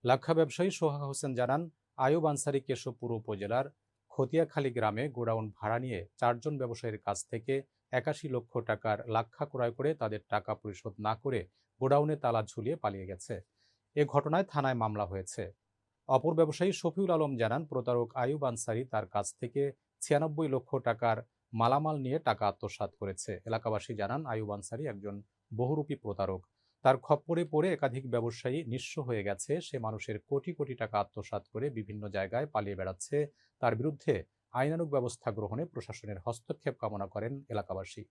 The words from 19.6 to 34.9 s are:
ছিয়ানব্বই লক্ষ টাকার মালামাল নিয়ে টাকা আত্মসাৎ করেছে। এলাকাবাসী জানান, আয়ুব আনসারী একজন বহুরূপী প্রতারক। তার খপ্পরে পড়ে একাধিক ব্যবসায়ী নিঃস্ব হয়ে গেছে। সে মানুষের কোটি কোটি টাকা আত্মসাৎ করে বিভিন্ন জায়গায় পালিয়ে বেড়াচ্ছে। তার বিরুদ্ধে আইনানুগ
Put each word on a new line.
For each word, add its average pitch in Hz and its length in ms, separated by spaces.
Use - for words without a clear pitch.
ছিয়ানব্বই 151 460
লক্ষ 131 300
টাকার 117 380
মালামাল 139 440
নিয়ে 135 220
টাকা 107 300
আত্মসাৎ 101 420
করেছে। 95 440
এলাকাবাসী 110 500
জানান, 113 320
আয়ুব 110 240
আনসারী 113 360
একজন 101 360
বহুরূপী 147 400
প্রতারক। 95 480
তার 131 140
খপ্পরে 160 460
পড়ে 156 280
একাধিক 131 380
ব্যবসায়ী 120 540
নিঃস্ব 123 380
হয়ে 117 200
গেছে। 101 380
সে - 180
মানুষের 110 400
কোটি 139 340
কোটি 135 220
টাকা 107 260
আত্মসাৎ 101 520
করে 131 180
বিভিন্ন 104 380
জায়গায় 101 380
পালিয়ে 101 320
বেড়াচ্ছে। 95 480
তার 117 140
বিরুদ্ধে 135 480
আইনানুগ 151 380